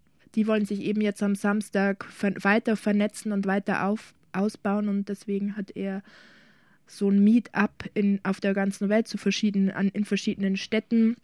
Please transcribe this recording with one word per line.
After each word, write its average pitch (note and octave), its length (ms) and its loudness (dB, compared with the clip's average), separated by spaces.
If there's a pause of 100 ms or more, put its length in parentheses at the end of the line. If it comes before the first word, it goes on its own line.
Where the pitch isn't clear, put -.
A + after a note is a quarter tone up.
(360)
Die G#3+ 120 2
wollen G#3+ 180 2
sich G3+ 160 -4
eben G#3+ 200 -2
jetzt G#3 220 -2
am G3+ 120 2
Samstag G3+ 720 0
ver-, - 380 -4
weiter A3 320 2
vernetzen G#3 560 -2
und G3 140 -2
weiter G3 400 0
auf-, G#3 280 -4 (200)
ausbauen. G#3 560 -2
Und G3+ 200 -2
deswegen G3+ 460 -4
hat G3+ 200 -8
er G3 280 -6 (800)
so - 240 -2
ein G3+ 140 6
Meetup G#3 680 2
in, G3+ 300 2
auf G3 160 -2
der G3 140 0
ganzen G3 360 -2
Welt A3 180 2
zu - 100 -8
verschiedenen, G3 540 0
an, G3 180 0
in G#3 160 -2
verschiedenen G3 520 -2
Städten A3+ 680 0